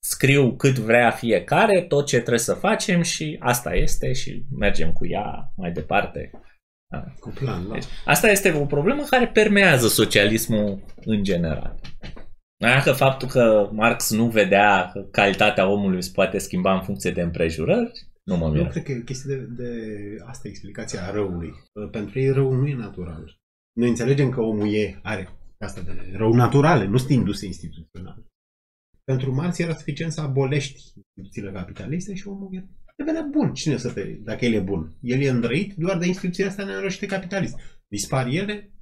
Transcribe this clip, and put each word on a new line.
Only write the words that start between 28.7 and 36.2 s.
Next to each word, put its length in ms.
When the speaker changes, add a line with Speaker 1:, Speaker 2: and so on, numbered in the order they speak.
Speaker 2:
Pentru 300
Marx 260
era 160
suficient 360
să 100
abolești 600
instituțiile 340
capitaliste 640
și 120
omul 400
devenea 340
bun. 220
Cine 240
să 160
te... 100
dacă 420
el 80
e 60
bun? 420
El 200
e 80
îndrăit 440
doar 240
de 100
instituțiile 420